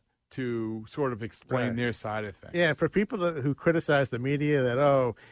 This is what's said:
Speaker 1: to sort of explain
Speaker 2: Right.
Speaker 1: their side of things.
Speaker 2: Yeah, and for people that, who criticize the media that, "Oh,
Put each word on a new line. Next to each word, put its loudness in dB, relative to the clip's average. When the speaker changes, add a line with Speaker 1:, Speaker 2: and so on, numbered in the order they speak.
Speaker 1:
to -4
sort -2
of -8
explain -4
Speaker 2:
Right. -4
Speaker 1:
their 0
side -6
of -10
things. -14
Speaker 2:
Yeah, 4
and 0
for 0
people 0
that, 0
who 0
criticize 2
the -4
media 0
that, 2
"Oh, 4